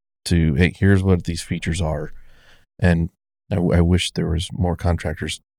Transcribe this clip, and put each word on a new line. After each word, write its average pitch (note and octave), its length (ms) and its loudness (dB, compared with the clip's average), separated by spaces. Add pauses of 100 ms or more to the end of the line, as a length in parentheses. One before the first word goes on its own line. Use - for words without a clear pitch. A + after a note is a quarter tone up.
(260)
to, D#2+ 280 2
"Hey, E2 220 2
here's G2 260 4
what F#2 220 2
these E2+ 180 -6
features E2+ 380 -6
are." D2+ 320 -4 (680)
And E2+ 320 2 (400)
I, G#2 60 -2
w-, F2 200 2
I F2 60 6
wish F2+ 300 2
there E2 180 -4
was E2 220 -4
more F2 240 -2
contractors D#2+ 640 -4 (180)